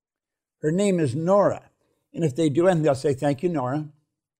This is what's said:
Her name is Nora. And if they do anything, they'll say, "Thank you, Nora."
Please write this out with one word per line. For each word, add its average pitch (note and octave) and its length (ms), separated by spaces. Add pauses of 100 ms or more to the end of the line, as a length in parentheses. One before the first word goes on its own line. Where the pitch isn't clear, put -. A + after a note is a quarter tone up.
(600)
Her D3+ 100
name F#3 300
is C3 160
Nora. E3 540 (440)
And E3 100
if C3+ 120
they E3 120
do D#3+ 200
anything, E3 160
they'll C#3+ 100
say, C#3 200
"Thank C#3+ 280
you, F3+ 60
Nora." D3 400 (520)